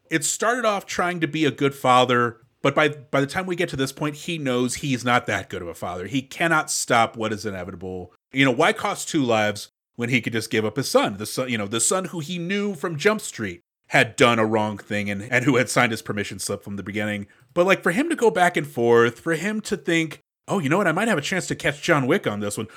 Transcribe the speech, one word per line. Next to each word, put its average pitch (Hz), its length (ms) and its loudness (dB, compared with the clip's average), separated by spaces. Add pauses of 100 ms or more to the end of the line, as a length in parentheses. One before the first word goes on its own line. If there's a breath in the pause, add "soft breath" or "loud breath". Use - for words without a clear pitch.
It 160 140 0
started 240 420 0
off 202 200 0
trying 180 360 -2
to 160 60 2
be 156 180 0
a 139 60 4
good 139 220 0
father, 123 640 4 (240)
but 139 140 2
by, 151 140 4
by 139 320 -2
the 139 60 0
time 185 180 -6
we 185 100 -4
get 175 140 -2
to 151 60 -8
this 135 160 -2
point, 147 240 -6
he 170 220 -8
knows 127 380 0
he's 127 280 -4
not 123 220 4
that 98 240 -4
good 92 120 -8
of 87 60 -10
a 82 60 -10
father. 92 340 -8
He 135 140 -2
cannot 156 480 0
stop 117 480 2
what 107 160 -2
is 104 120 -6
inevitable. 92 680 -10 (180)
You 135 140 4
know, 135 60 6
why 160 220 2
cost - 340 -6
two 151 160 0
lives 107 460 0 (260)
when 120 140 -4
he 123 120 2
could 113 120 -4
just 110 180 -4
give 110 140 2
up 107 100 -4
his 131 140 -4
son? 254 280 2
The 107 80 -8
son, 131 240 -6
you 117 80 -2
know, 104 100 -4
the 113 120 -4
son 190 260 0
who 170 140 -10
he 165 180 -8
knew 202 380 -4
from 165 220 -6
Jump 208 240 2
Street, 95 400 -8 (260)
had 120 280 2
done 120 240 6
a 110 60 4
wrong 107 320 0
thing 104 320 -4
and, 101 140 -6
and 120 220 0
who 123 120 4
had 127 120 2
signed 123 220 2
his 110 100 -4
permission 101 380 -6
slip 101 240 -6
from 101 120 -10
the 98 80 -8
beginning. 104 440 -4 (260 soft breath)
But, 175 120 2
like, 185 180 2
for 185 80 0
him 277 180 -2
to 311 60 -2
go 226 160 2
back 175 260 2
and 147 100 -2
forth, 117 520 4
for 165 140 -2
him 208 280 -4
to 202 160 -4
think, 160 440 -2 (260)
"Oh, 185 120 0
you 135 100 0
know 170 80 4
what? 202 100 2
I 160 40 4
might 196 160 0
have 202 100 2
a 143 40 0
chance 180 260 -4
to - 80 -4
catch 147 260 -2
John 143 260 4
Wick 185 200 2
on 104 120 -2
this 101 180 -4
one. 110 200 -6